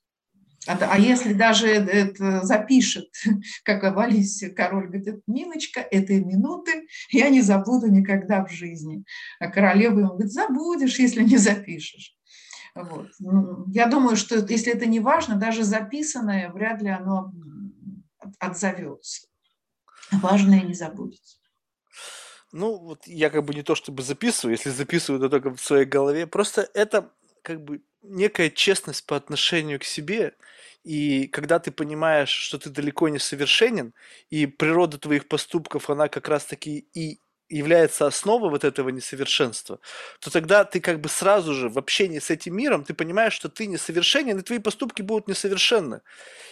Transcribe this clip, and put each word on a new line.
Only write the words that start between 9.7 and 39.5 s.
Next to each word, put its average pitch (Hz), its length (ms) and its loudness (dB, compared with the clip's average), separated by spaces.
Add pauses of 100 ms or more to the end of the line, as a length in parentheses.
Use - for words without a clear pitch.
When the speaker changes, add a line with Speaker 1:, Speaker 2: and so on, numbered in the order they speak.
Speaker 1:
ему 196 120 4
говорит: 185 220 -2
«Забудешь, 302 640 0
если 247 240 4
не 240 140 8
запишешь». - 800 0 (600)
Вот. 175 340 -14 (100)
Ну, 190 500 0
я 226 180 4
думаю, 240 300 4
что - 200 -2
если 226 360 0
это 233 140 -2
не 226 140 2
важно, 214 360 2
даже 226 260 -2
записанное, 208 880 -2
вряд 214 300 -6
ли 202 80 -2
оно, 190 460 -4
м, 170 680 -18 (160)
от-, 196 200 -18
отзовется. 180 880 -6 (840)
Важное 196 480 6
не 175 140 -4
забудется. - 640 -12 (1160)
Speaker 2:
Ну, 208 240 -4
вот 165 300 -18
я 156 220 0
как 147 160 0
бы 143 80 -6
не 147 100 -10
то 156 120 0
чтобы 135 280 -8
записываю, 135 540 -2
если - 120 -8
записываю, 139 520 -2
то 135 80 2
только 135 260 0
в 127 60 -16
своей 139 240 4
голове. 143 420 0
Просто 196 460 -2
это 208 360 0 (340)
как 160 200 -12
бы 147 180 -12 (220)
некая 196 460 0
честность - 560 -2
по - 100 -4
отношению 147 640 -2
к - 60 -14
себе. 175 480 -4 (500)
И 147 440 -2
когда 151 320 0
ты 170 120 -10
понимаешь, 151 580 0
что - 300 -4
ты 151 100 -16
далеко 147 400 -2
не 147 100 -4
совершенен, 143 720 0 (360)
и 151 180 0
природа 160 500 0
твоих 147 300 -2
поступков, 151 640 -4
она 147 200 0
как - 180 -10
раз-таки 147 640 -6
и 160 260 -8 (300)
является 151 580 4
основой 202 420 0
вот 143 140 -2
этого 135 260 -2
несовершенства, 131 880 -4 (420)